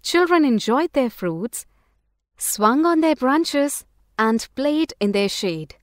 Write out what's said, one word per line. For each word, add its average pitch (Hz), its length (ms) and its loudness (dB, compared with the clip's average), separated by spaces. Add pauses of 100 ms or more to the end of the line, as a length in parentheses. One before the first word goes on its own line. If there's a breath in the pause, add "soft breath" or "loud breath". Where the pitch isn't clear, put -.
Children 339 400 2
enjoyed 254 480 0
their 262 180 0
fruits, 180 560 -8 (720)
swung 240 480 0
on 339 140 2
their 320 160 2
branches, 285 680 -2 (340)
and 220 360 0
played 294 440 -2
in 202 140 -2
their 202 160 0
shade. 160 540 -6